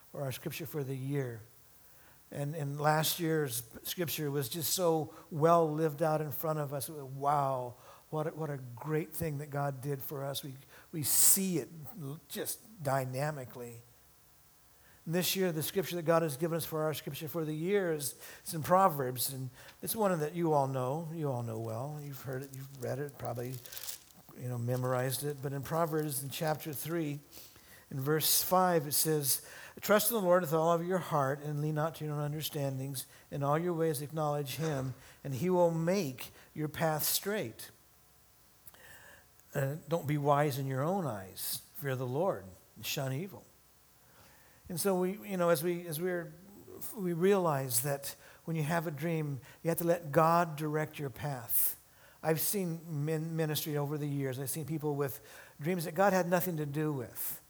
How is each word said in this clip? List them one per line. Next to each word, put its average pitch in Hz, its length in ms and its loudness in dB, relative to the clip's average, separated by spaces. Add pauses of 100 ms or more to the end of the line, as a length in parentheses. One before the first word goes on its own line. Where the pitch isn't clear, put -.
(120)
or 147 100 -8
our 135 100 -4
scripture 156 340 -8
for 147 180 -4
the 135 100 -6
year. 131 480 -4 (880)
And, 143 240 -4
and 147 260 -4
last 151 380 4
year's 156 460 0 (180)
scripture 156 480 -2
was 139 180 0
just 165 240 -2
so 165 400 2 (200)
well 165 380 8
lived 151 300 0
out 156 200 4
in 156 100 -4
front 156 300 -2
of 143 120 -4
us. 139 160 -6
Wow, 135 880 0 (360)
what 156 180 -2
a, - 20 -4
what 151 200 -6
a 139 100 -6 (160)
great 156 360 -2
thing 151 260 -4
that 147 120 -10
God 139 320 -2
did 139 180 -4
for 139 240 -8
us. 139 200 -4
We, 135 100 -10 (380)
we 160 100 -4
see 185 560 6
it 117 100 -4 (320)
l-, 143 280 -10
just - 320 -8 (220)
dynamically. 131 1000 -2 (1200)
And 160 100 -4
this 180 220 2
year, 185 160 2
the 156 100 0
scripture 175 340 -2
that 165 100 -2
God 165 160 6
has 143 160 -2
given 165 180 0
us 156 80 -2
for 156 200 -2
our 156 100 0
scripture 151 340 -8
for 160 160 -2
the 156 80 -4
year 175 400 2
is, 143 220 -4 (260)
it's - 140 -10
in 156 80 -2
Proverbs, 139 720 4
and 131 160 -6 (320)
it's 190 120 -4
one 196 240 4
that 151 160 -2
you 170 200 2
all 139 120 6
know. 135 480 -2
You 151 160 -2
all 120 120 -2
know 117 160 -4
well. 117 440 -6
You've 143 200 -12
heard 131 200 -6
it, 139 120 -12
you've 135 140 -12 (140)
read 123 160 -4
it, 143 200 -8
probably, 123 360 -6 (880)
you 123 80 -6
know, 123 100 -4
memorized 127 680 0
it. 147 180 -4
But 139 100 -4
in 139 100 -6
Proverbs, 151 600 0
in 139 80 -8
chapter 156 420 -2
three, 151 480 -4 (720)
in 139 100 -4
verse 151 420 4
five, 180 440 4
it 143 80 -4
says, 151 480 2 (380)
"Trust 214 300 4
in 233 60 0
the 208 60 0
Lord 180 200 8
with 156 120 0
all 165 180 6
of 170 140 2
your 185 120 2
heart 147 460 2
and 147 160 -4
lean 156 140 0
not 156 220 0
to 156 80 -8
your 151 100 -2
own 147 80 -2
understandings. 139 840 -4 (240)
In 143 120 -4
all 143 160 4
your 175 160 0
ways 160 260 0
acknowledge 147 560 -2
him, 135 380 -2 (280)
and 139 120 -6
he 160 160 0
will 175 200 6
make 165 640 0 (220)
your 151 140 -4
path 156 360 0
straight." 190 640 -2 (1800)
Uh, 139 200 0 (140)
"Don't 135 180 -2
be 151 100 2
wise 143 420 4
in 139 80 -4
your 131 160 -2
own 175 240 0
eyes. 95 540 -6 (140)
Fear 139 220 -2
the 127 100 -2
Lord 131 380 0 (300)
and 110 120 -12
shun 135 260 -2
evil." 147 320 -6 (1300)
And 170 100 -4
so 196 140 4
we, 185 240 0 (100)
you 196 80 -4
know, 175 140 4
as 165 120 4
we, 175 240 -2
as 156 140 -6
we're, 170 320 -2 (640)
we 180 160 0
realize 165 680 4
that 139 340 -4 (320)
when 165 100 -2
you 160 60 0
have 160 240 0
a 170 40 -2
dream, 151 480 -2 (240)
you 160 60 0
have 165 80 2
to 170 80 -2
let 165 260 2
God 165 460 6
direct 156 420 -2
your 143 120 -4
path. - 640 -2 (460)
I've 160 180 2
seen 175 480 -2
min-, 160 480 -2
ministry 151 400 0
over 147 220 0
the 147 80 -2
years. 139 340 -2
I've 135 80 -6
seen 160 160 -4
people 151 300 -2
with 143 260 -2 (400)
dreams 165 240 0
that 170 100 -6
God 190 200 6
had 175 160 4
nothing 175 260 2
to 151 80 0
do 151 300 0
with, - 560 -6